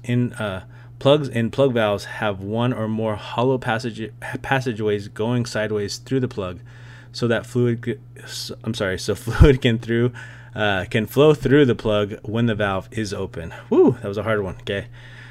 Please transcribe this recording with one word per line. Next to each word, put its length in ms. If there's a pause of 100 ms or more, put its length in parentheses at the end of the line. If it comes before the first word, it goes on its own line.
in, 300
uh, 300 (360)
plugs 280
in 220
plug 240
valves 320
have 360
one 300
or 160
more 280
hollow 420
passage, 540 (320)
passageways 640
going 400
sideways 500
through 220
the 80
plug, 320 (520)
so 160
that 200
fluid, 360
c-, 120 (260)
s-, 300 (120)
I'm 120
sorry, 240
so 160
<laughs> 0
fluid 440
can 200
through, 320 (420)
uh, 380
can 160
flow 260
through 320
the 80
plug 480
when 240
the 80
valve 380
is 200
open. 420 (180)
Woo, 320
that 40
was 100
a 60
hard 200
one. 180
Okay. 260 (440)